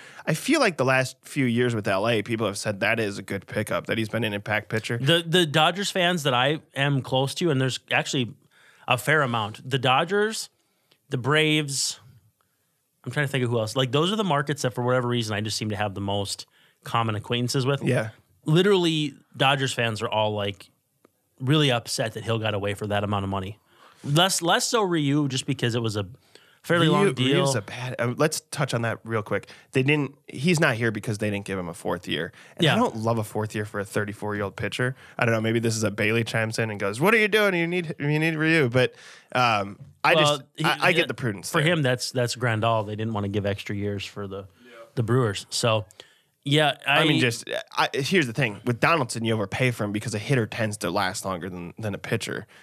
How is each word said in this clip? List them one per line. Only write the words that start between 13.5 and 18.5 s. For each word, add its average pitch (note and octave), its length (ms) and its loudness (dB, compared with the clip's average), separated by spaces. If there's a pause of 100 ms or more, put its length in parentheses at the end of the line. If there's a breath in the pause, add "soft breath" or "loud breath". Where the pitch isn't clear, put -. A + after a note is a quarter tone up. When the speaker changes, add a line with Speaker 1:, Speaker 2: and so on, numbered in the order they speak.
Speaker 2:
else. G#2+ 160 -4
Like, C3 160 0
those D#3+ 200 2
are A3 40 -2
the G#3+ 80 -2
markets D3+ 400 0
that, B2+ 120 -2
for B2 80 -4
whatever B2 240 2
reason, A#2 280 -2
I G#2 60 -2
just A2 160 -4
seem G#2+ 120 -4
to G#2 60 -2
have G2+ 200 -4
the G2 60 -6
most G2+ 440 -4 (380 soft breath)
common A2+ 320 0
acquaintances B2 500 -2
with. C#3 180 0
Speaker 1:
Yeah. A#2 260 0 (360)
Speaker 2:
Literally, E3 680 4 (240)